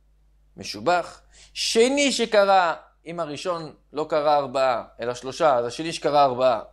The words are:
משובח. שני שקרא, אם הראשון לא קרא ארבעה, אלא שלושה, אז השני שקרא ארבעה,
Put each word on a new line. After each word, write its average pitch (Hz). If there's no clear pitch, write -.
משובח. -
שני 262
שקרא, 196
אם 170
הראשון 160
לא 151
קרא 147
ארבעה, 131
אלא 120
שלושה, 131
אז 120
השני 160
שקרא 147
ארבעה, 123